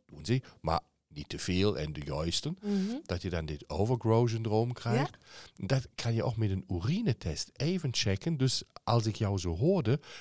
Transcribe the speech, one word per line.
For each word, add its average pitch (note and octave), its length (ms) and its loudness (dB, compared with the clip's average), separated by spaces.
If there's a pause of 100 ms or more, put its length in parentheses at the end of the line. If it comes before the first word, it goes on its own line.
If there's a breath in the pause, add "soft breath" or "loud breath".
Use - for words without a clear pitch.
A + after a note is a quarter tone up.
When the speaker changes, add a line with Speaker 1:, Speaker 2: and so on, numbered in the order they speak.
Speaker 1:
Doen D2+ 180 -16
ze, B2+ 180 2 (180 soft breath)
maar D#2+ 200 0 (280)
niet D2 200 -10
te - 100 -8
veel F#2 400 2
en D2+ 140 -2
de D2 120 -6
juiste. D#2+ 580 -2
Speaker 2:
Mhm. G3+ 420 0
Speaker 1:
Dat - 180 -4
je F#3+ 80 -4
dan - 160 -2
dit - 220 -8
overgrow-syndroom A2+ 1040 2
krijgt. A#2+ 440 0 (400 loud breath)
Speaker 2:
Ja. F#2+ 100 -6
Speaker 1:
Dat C3 280 0
kan A#2 200 -2
je A2+ 80 2
ook A2+ 140 0
met A2 140 0
een F#2+ 180 -2
urinetest D#3+ 880 -2
even E3 380 -2
checken. A2 420 0
Dus C3 260 2 (220)
als A2+ 220 4
ik A2 100 0
jou G2+ 220 2
zo E2+ 180 0
hoorde, C#3+ 440 4 (200 loud breath)